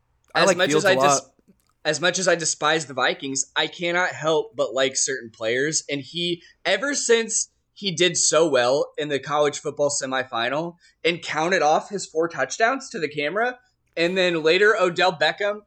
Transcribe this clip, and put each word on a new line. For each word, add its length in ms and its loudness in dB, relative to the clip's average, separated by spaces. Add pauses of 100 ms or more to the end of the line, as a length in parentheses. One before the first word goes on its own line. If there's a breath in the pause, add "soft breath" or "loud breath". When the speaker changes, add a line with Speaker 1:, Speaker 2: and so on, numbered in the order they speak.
(320)
Speaker 1:
I 80 2
Speaker 2:
as 60 4
Speaker 1:
like 100 4
Speaker 2:
much 120 2
Speaker 1:
Fields 160 2
Speaker 2:
as 60 6
I 20 6
Speaker 1:
a 60 2
lot. 100 6 (120)
Speaker 2:
dis-, 80 -20 (540)
as 160 -2
much 200 0
as 100 0
I 60 4
despise 500 -2
the 80 -14
Vikings, 600 -2
I 120 0
cannot 440 -2
help 440 -2
but 180 -4
like 240 0
certain 320 -4
players. 600 -2
And 120 -4
he, 400 -6 (240 soft breath)
ever 300 0
since 540 0 (240)
he 180 -6
did 260 0
so 300 4
well 500 2
in 120 -4
the 100 -2
college 400 0
football 320 -2
semifinal 840 -4 (300 soft breath)
and 160 -2
counted 400 0
off 280 2
his 160 -8
four 220 -2
touchdowns 600 -2
to 100 -10
the 80 -4
camera, 520 -4 (360)
and 220 0
then 260 0
later 320 4
Odell 380 2
Beckham, 540 -2